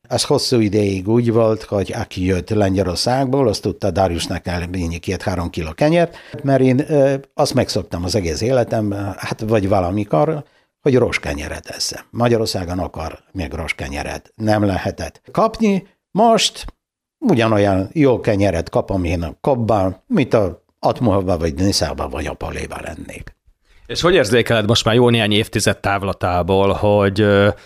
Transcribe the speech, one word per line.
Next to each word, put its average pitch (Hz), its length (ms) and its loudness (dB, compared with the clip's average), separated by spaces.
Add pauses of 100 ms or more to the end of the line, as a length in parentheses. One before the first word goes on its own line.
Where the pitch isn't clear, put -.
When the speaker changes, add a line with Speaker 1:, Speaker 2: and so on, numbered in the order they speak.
Speaker 1:
Ez 120 160 -2
hosszú 131 340 0
ideig 101 500 0
úgy 117 240 2
volt, 110 300 2
hogy 98 300 -4
aki - 320 -8
jött 90 260 -2
Lengyelországból, 107 1000 0
azt 101 140 -2
tudta, 101 280 -4
„Dariusnak 87 520 -2
kell 87 280 -4
vinni 85 280 -4
két-három 87 520 -6
kiló 80 220 -8
kenyert”, 165 440 2 (260)
mert 135 180 2
én, 131 280 4
ö, 139 260 4 (200)
azt - 200 0
megszoktam 92 500 -2
az 87 100 -2
egész 85 260 -2
életem, 113 500 0 (260)
hát - 240 -8
vagy 107 280 0
valamikor, 104 760 0 (360)
hogy 131 160 2
roskenyeret - 720 -2
eszem. - 440 -10
Magyarországon 110 680 -2
akar - 400 -8 (140)
még 87 200 -8
roskenyeret 80 840 -8
nem 107 300 0
lehetett 92 580 -4 (100)
kapni. 214 540 0 (240)
Most 226 540 2 (540)
ugyanolyan 110 720 2
jó 135 280 4
kenyeret 98 500 0
kapom 98 340 -2
én 85 180 -2
a 80 180 -8
Kopban, 107 680 0
mint 180 280 0
a 98 300 0 (140)
Atmohova 95 600 0
vagy 80 160 -2
Niszában 82 560 -2
vagy 71 160 -8
a 71 80 -8
Paléban 73 480 -10
lennék. - 540 -16 (500)
Speaker 2:
És 117 140 -8
hogy 175 140 4
érzékeled 113 520 2
most 113 180 2
már 110 100 2
jó 120 140 6
néhány 113 240 2
évtized 104 460 0
távlatából, 95 920 0
hogy, 101 480 2
ö, 101 280 6 (180)